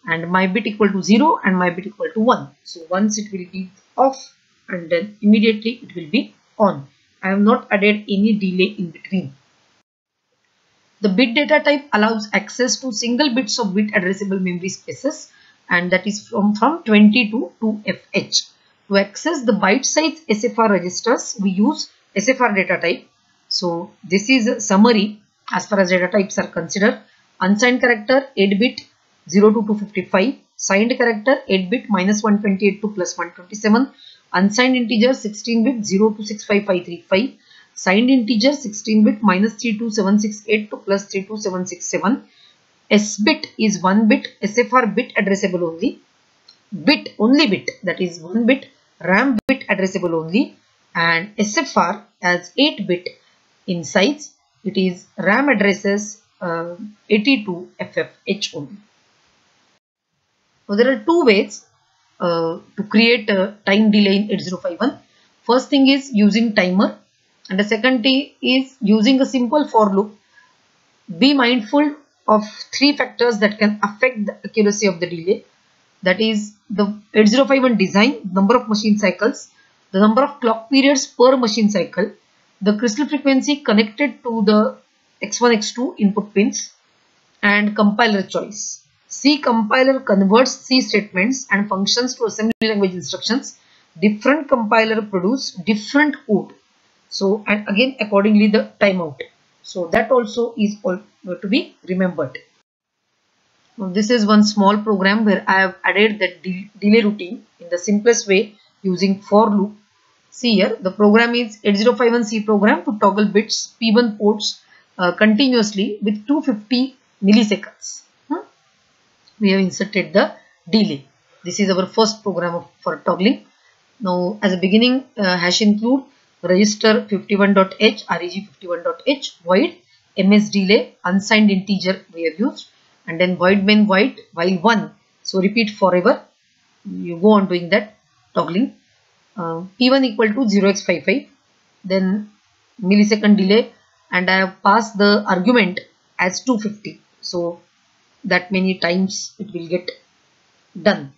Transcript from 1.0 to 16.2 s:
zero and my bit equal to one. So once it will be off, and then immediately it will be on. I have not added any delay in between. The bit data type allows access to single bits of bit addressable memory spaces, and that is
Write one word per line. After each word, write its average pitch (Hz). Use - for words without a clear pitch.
zero 240
and 185
my 180
bit 180
equal 170
to 220
one. 202
So -
once 208
it 208
will 180
be 190
off, 269
and 170
then 170
immediately 214
it -
will 165
be -
on. 165
I 190
have 196
not 226
added 208
any 208
delay 190
in 175
between. 165
The 208
bit 233
data 302
type 294
allows 214
access 208
to 262
single 240
bits 247
of 202
bit 208
addressable 196
memory 180
spaces, -
and 180
that 185
is 208